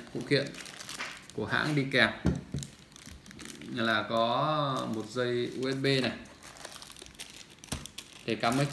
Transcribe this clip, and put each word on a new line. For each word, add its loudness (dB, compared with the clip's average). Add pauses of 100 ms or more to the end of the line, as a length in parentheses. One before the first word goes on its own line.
(140)
phụ -4 (100)
kiện 6 (880)
của -2
hãng 2
đi 4
kèm 8 (1600)
là 2
có 2
một -4
dây 0 (100)
U 2
S 0
B 2
này 4 (2250)
để 2
cắm 4
máy 4